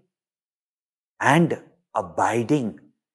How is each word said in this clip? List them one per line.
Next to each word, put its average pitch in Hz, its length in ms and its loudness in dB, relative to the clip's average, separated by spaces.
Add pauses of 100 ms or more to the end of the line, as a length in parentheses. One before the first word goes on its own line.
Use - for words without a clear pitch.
(1200)
and 135 400 2 (340)
abiding 107 840 -2 (340)